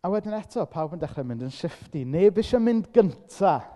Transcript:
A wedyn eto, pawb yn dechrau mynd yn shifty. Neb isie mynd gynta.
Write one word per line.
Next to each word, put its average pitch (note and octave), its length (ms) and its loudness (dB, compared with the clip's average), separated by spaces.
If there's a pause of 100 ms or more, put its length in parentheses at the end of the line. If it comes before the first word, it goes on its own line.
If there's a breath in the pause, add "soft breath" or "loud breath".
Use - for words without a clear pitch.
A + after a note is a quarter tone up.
A F#3 60 -2
wedyn G#3+ 260 -4
eto, G#3+ 320 -8
pawb D#3+ 240 -6
yn E3 80 -10
dechrau C#3 240 -8
mynd A#2+ 160 -8
yn C3 80 -8
shifty. - 560 -8
Neb F3 320 4
isie A#3 240 0
mynd A3+ 320 2
gynta. F#3+ 600 2 (200)